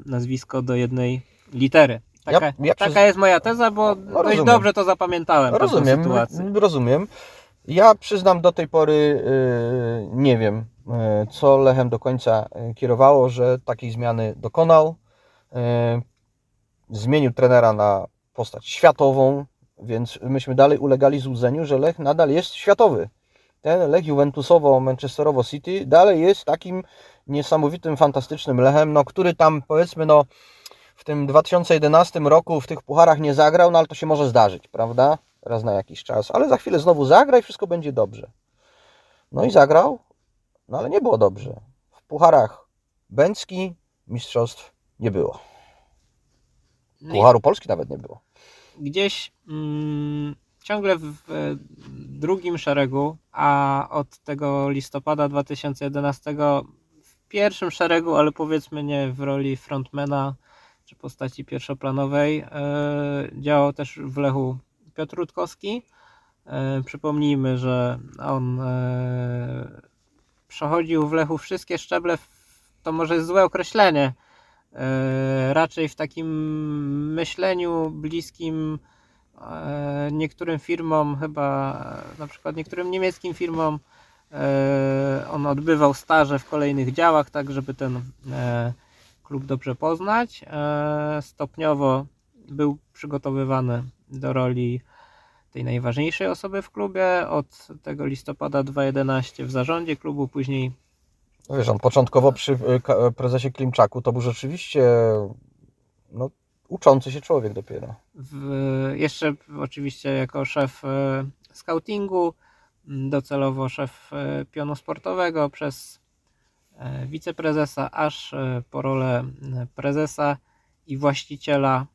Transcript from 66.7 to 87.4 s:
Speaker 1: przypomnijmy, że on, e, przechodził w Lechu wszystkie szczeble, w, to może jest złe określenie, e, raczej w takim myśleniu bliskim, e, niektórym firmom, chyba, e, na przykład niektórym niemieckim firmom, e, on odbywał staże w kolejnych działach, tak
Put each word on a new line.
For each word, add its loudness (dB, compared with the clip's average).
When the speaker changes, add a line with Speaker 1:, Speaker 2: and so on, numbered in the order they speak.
Speaker 1:
przypomnijmy, -2
że -2
on, -4
e, -6
przechodził -2
w -4
Lechu -2
wszystkie -8
szczeble, -4
w, -20
to -6
może -2
jest 0
złe 4
określenie, 2
e, -2
raczej -2
w -14
takim -8
myśleniu -4
bliskim, -8
e, -8
niektórym -6
firmom, -4
chyba, -4
e, -20
na -12
przykład -12
niektórym -8
niemieckim -4
firmom, -4
e, -2
on -4
odbywał 2
staże 0
w -12
kolejnych -2
działach, 2
tak -8